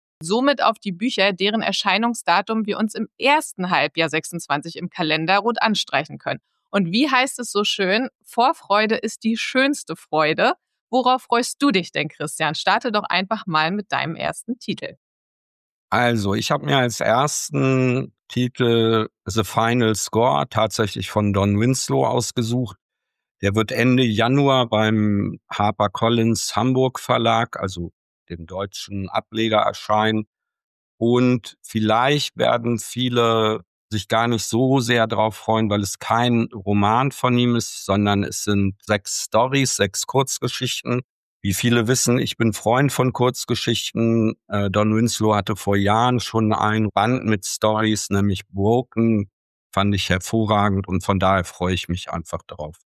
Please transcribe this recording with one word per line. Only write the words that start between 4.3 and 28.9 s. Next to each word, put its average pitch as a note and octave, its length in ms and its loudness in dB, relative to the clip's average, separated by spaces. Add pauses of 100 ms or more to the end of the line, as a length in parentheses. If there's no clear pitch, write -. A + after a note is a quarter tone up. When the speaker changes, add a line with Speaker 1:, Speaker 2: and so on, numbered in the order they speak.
Speaker 1:
im F3 160 -10
Kalender D#3+ 480 0
rot A3+ 240 -2
anstreichen D3 560 -2
können. - 220 -6 (320)
Und F#3+ 180 0
wie B3 180 2
heißt C4 300 0
es A#3+ 140 -10
so G3+ 100 0
schön, G#3 460 0 (160)
Vorfreude A3 720 0
ist - 260 -8
die A3+ 140 0
schönste C4+ 580 -2
Freude. D#3+ 600 0 (360)
Worauf B3 320 2
freust - 400 -2
du C#4+ 80 4
dich F3+ 220 -2
denn, D3 160 -4
Christian? D#3 480 -4
Starte A3 340 0
doch G#3 140 -2
einfach F#3+ 420 -2
mal D#3+ 240 0
mit G3+ 220 -6
deinem C#3 240 -4
ersten - 420 -8
Titel. - 380 -8 (920)
Speaker 2:
Also, A2 440 2
ich A2 160 -2
habe D3 160 -2
mir C#3 100 2
als B2 240 0
ersten C3 1120 0 (160)
Titel A#2 800 2 (160)
The G#2+ 180 -2
Final A2+ 520 2
Score C3 560 0
tatsächlich G#2+ 600 -2
von G#2 220 0
Don G2+ 260 2
Winslow C3 460 0
ausgesucht. A#2+ 720 -2 (640)
Der G2 140 0
wird G#2+ 180 0
Ende B2+ 300 2
Januar B2+ 640 2
beim G#2+ 720 0 (100)
HarperCollins A2 1040 0
Hamburg B2+ 460 0
Verlag, A2+ 580 0
also F2 320 -6 (380)
dem E2+ 160 -12
deutschen G2 640 -10